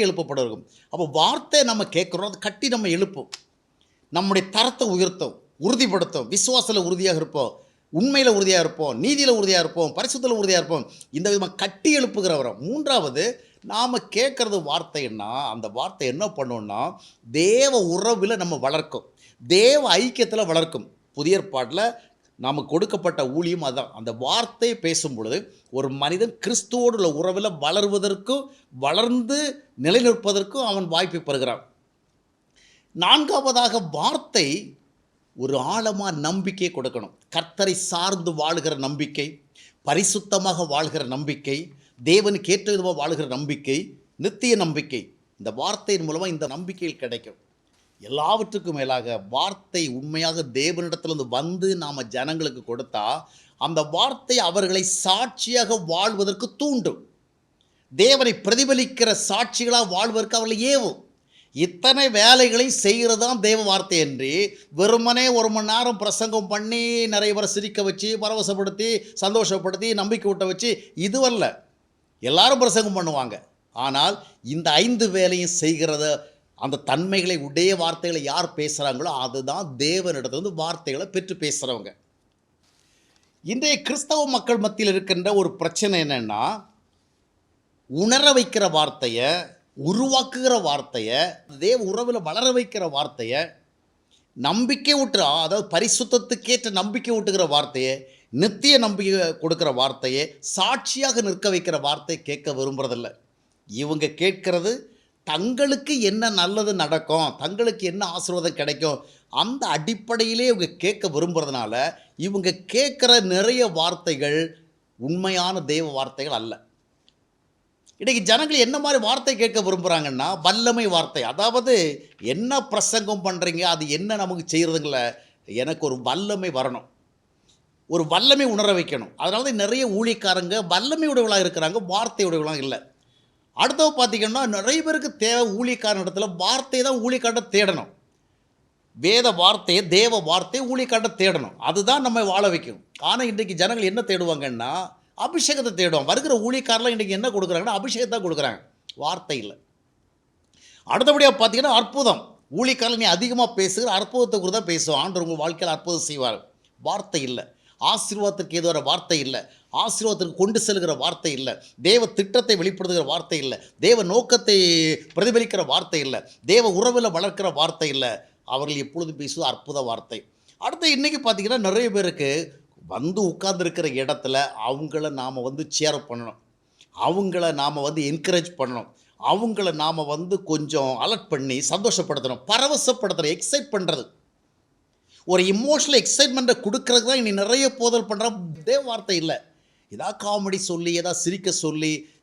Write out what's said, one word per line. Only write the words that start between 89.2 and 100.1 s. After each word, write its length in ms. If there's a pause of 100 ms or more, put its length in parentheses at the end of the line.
உருவாக்குகிற 840
வார்த்தையை, 580 (400)
தேவ 260
உறவுல 380
வளர 280
வைக்கிற 380
வார்த்தையை, 520 (960)
நம்பிக்கை 580
ஊட்டுற, 260 (200)
அதாவது 280
பரிசுத்தத்துக்கேற்ற 1000
நம்பிக்கை 420
ஊட்டுகிற 340
வார்த்தையை, 460 (400)
நித்திய 420 (100)
நம்பிக்கை 420 (100)
கொடுக்கிற 340
வார்த்தையை 520 (260)